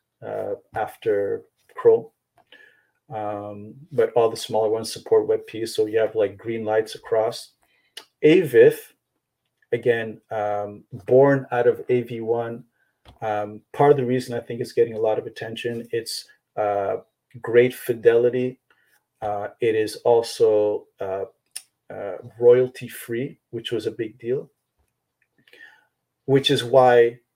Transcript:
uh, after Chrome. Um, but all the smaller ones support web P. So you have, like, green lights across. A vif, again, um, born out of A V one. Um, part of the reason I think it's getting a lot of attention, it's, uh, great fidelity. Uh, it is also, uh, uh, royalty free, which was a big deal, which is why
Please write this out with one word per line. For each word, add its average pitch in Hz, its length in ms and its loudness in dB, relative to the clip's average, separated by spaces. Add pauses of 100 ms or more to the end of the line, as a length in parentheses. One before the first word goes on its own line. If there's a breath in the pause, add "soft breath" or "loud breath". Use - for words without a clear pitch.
(260)
uh, 104 280 -8 (200)
after 101 680 -4 (320)
Chrome. - 340 2 (1080 soft breath)
Um, 104 600 -10 (160)
but 117 240 0
all 117 160 2
the 110 60 -10
smaller 107 340 -2
ones 110 200 -4
support 110 360 0
web 110 200 -2
P. 110 200 -10
So 110 180 -2
you 107 140 -2
have, 110 160 0
like, 101 240 -2
green 113 260 -8
lights 110 300 -2
across. - 560 -4 (720 loud breath)
A 160 180 6
vif, 151 540 4 (800)
again, 113 480 -2 (100)
um, 104 540 -8 (220)
born 135 440 4
out 120 160 0
of 117 240 0
A 123 120 0
V 117 200 -10
one. 117 420 -6 (560)
Um, 107 400 -6 (120)
part 147 180 4
of 143 80 8
the 127 80 -2
reason 127 280 -2
I 117 60 -4
think 117 200 -10
it's 117 120 -8
getting 117 220 2
a 107 60 -6
lot 110 180 0
of - 80 -8
attention, 117 640 -10
it's, - 360 -8 (300 soft breath)
uh, 101 420 -2 (440)
great 120 320 2
fidelity. 120 840 0 (600)
Uh, 104 280 -6 (120)
it 113 140 2
is 107 220 -2
also, 110 880 2 (140)
uh, 98 240 -6 (640)
uh, 101 280 -12 (200)
royalty 123 500 4
free, 123 500 -8 (120)
which 117 220 -10
was 110 140 -4
a 110 40 -2
big 110 280 -10
deal, 131 320 -6 (1800 loud breath)
which 135 240 2
is 131 140 0
why 120 540 6 (180)